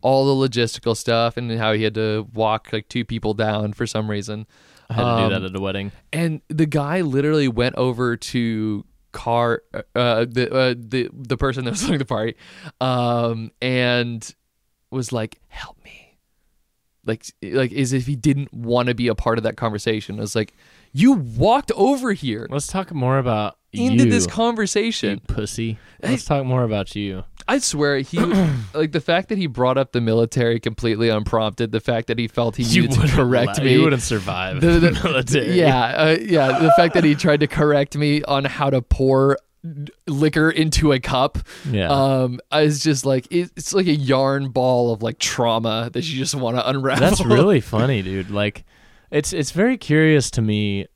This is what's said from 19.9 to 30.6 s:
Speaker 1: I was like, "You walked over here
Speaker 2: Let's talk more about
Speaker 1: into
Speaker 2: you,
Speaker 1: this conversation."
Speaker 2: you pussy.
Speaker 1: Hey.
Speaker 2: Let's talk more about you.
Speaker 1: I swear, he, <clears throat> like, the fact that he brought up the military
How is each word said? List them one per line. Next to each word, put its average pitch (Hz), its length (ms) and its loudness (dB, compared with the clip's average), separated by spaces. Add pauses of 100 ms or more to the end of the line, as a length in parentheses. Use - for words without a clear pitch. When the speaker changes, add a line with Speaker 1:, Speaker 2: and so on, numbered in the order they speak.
Speaker 1:
I 110 40 -6
was 107 140 -6
like, 110 180 -2 (400)
"You 196 180 6
walked 175 640 2
over 254 380 2
here 117 360 -6
Speaker 2:
Let's 143 180 -4
talk 185 260 -6
more 131 240 0
about 113 400 -2 (160)
Speaker 1:
into 233 320 4
Speaker 2:
you, 117 40 6
Speaker 1:
this 190 180 4
conversation." 220 1000 0
Speaker 2:
you - 80 -2
pussy. 113 420 -4 (240)
Speaker 1:
Hey. 220 100 -2
Speaker 2:
Let's 254 120 -2
talk 139 220 -2
more 127 180 0
about 107 320 -2
you. 98 300 -6 (220)
Speaker 1:
I 254 100 0
swear, 147 420 0
he, 135 200 -6
<clears throat> 156 540 0
like, 156 180 0
the 156 100 -2
fact 175 280 0
that 214 100 -2
he 180 80 0
brought 127 300 0
up 135 160 -2
the 123 60 2
military 117 600 2